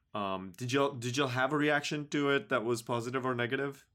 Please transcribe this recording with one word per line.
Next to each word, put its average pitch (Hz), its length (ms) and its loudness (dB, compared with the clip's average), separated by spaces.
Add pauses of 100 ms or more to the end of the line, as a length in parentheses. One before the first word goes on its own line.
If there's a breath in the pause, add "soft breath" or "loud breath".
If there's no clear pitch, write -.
(140)
Um, 95 420 -4
did 123 160 -4
y'all, 143 200 4
did 123 260 -4
y'all 139 100 2
have 131 240 2
a 151 60 0
reaction 147 500 0
to 143 220 2
it 131 180 2
that 123 160 2
was 120 180 0
positive 123 440 -2
or 127 80 2
negative? 135 500 -2 (100)